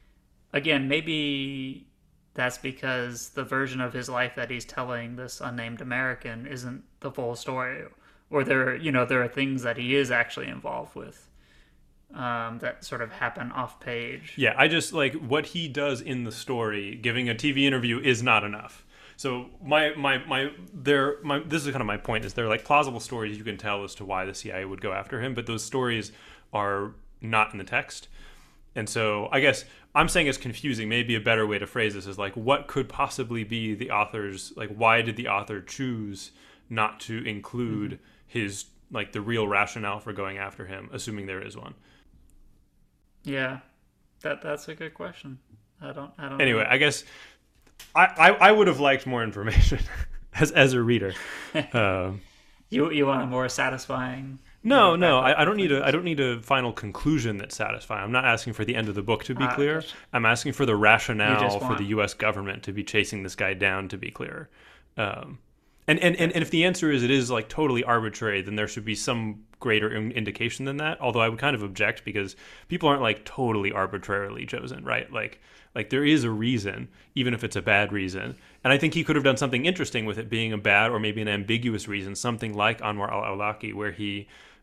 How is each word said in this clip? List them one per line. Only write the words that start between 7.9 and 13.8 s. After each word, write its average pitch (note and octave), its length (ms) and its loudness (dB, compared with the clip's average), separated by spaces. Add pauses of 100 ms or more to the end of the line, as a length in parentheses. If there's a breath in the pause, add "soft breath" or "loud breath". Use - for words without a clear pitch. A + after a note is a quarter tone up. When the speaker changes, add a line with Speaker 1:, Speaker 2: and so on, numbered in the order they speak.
Speaker 1:
or C#3+ 140 2
there, C3 320 2
you D3+ 160 -2
know, B2+ 140 4
there B2+ 180 2
are A#2+ 40 0
things C3+ 360 -2
that A#2 140 -2
he B2+ 180 0
is C3+ 160 2
actually B2 360 0
involved B2 460 -10
with, - 360 -16 (840 soft breath)
um, A#2+ 460 -6
that B2+ 260 -8
sort B2 160 -8
of A2+ 100 -8
happen A#2+ 420 -6
off B2 260 -6
page. B2 560 -10